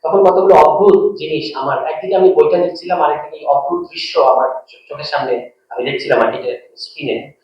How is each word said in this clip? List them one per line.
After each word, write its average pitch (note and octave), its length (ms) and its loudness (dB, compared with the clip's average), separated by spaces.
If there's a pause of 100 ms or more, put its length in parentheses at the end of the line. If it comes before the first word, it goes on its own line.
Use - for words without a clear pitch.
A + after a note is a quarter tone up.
তখন G3 200 0
কতগুলো F#3 320 4
অদ্ভুত G3+ 600 4
জিনিস D#3 300 -6 (100)
আমার, C#3 220 -4 (100)
একদিকে F#3+ 280 -4
আমি F#3 180 6
বইটা F3 240 4
লিখছিলাম, F3 440 -2
আরেকদিকে F3 360 -4
এই D4 80 -14
অদ্ভুত C#4+ 340 0 (120)
দৃশ্য - 280 -4
আমার - 280 2 (200)
চো-, - 220 -20
চোখের D3 140 -12
সামনে C3+ 300 -4 (360)
আমি B2 160 -8
দেখছিলাম C3+ 340 -2
আর - 120 2
কি - 80 -10 (380)
স্ক্রিনে। - 380 -8 (280)